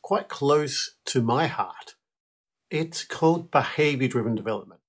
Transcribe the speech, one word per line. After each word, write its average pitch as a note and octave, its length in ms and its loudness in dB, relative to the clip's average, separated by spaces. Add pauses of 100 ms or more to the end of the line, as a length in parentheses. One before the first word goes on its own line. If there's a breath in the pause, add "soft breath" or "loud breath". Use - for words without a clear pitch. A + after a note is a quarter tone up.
quite - 260 -2
close D3 640 0 (140)
to B2+ 140 0
my B2 280 2
heart. - 480 -8 (760)
It's D#3+ 320 -4
called E3+ 480 2
behavior-driven B2+ 880 0
development. G2+ 520 -6